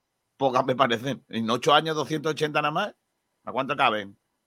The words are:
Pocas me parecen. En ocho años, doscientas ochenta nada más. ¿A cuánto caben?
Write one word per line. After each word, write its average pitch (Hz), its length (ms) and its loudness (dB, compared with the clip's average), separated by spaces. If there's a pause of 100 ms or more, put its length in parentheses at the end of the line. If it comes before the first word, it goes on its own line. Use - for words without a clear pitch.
(380)
Pocas 131 280 2
me 135 100 0
parecen. 120 520 0
En 113 220 -4
ocho 127 240 2
años, 156 240 2
doscientas 156 340 -4
ochenta 151 300 -2
nada 151 100 0
más. 196 240 -4 (480)
¿A 107 80 -12
cuánto 135 240 -2
caben? 107 400 0 (320)